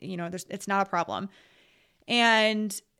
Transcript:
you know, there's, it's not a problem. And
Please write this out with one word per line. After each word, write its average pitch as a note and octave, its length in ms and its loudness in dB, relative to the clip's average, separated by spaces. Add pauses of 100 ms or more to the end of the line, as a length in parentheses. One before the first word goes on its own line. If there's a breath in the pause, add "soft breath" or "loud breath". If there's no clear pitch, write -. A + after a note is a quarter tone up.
you F#3 160 -10
know, E3+ 140 -6
there's, F3+ 180 -10
it's - 200 -10
not G3 180 2
a - 20 -10
problem. E3+ 400 -4 (800 soft breath)
And A3 720 2 (200)